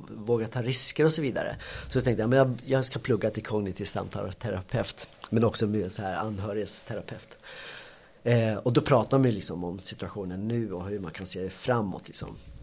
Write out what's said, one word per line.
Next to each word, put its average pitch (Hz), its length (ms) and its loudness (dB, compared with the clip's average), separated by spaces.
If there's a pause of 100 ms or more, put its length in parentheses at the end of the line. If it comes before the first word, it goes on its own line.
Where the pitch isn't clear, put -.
(100)
våga 110 360 0
ta 120 160 -4
risker 127 420 4
och 156 80 6
så 160 100 0
vidare. - 340 -2 (320)
Så 131 100 0
jag 123 60 2
tänkte, 110 180 2
ja, 110 40 2
men 127 120 6
jag, 131 160 6 (120)
jag 131 180 2
ska - 140 -4
plugga 110 320 2
till 104 140 -4
kognitiv 101 400 -2
samtalsterapeut, 98 1200 -4 (220)
men 113 140 6
också 110 220 2
med 101 260 0
så 107 100 -8
här 92 140 -4
anhörighetsterapeut. 104 1120 -6 (920)
Eh, 113 320 4
och 117 180 0
då 147 80 6
pratar 135 380 4
man 131 80 6
ju 117 60 4
liksom 87 320 -4
om 87 140 -4
situationen 95 680 -6
nu 117 240 -2
och 90 160 -6
hur 104 120 -4
man 85 100 -8
kan 90 160 -10
se 90 160 -4
det 92 80 -4
framåt 104 560 -2
liksom, - 300 -10 (260)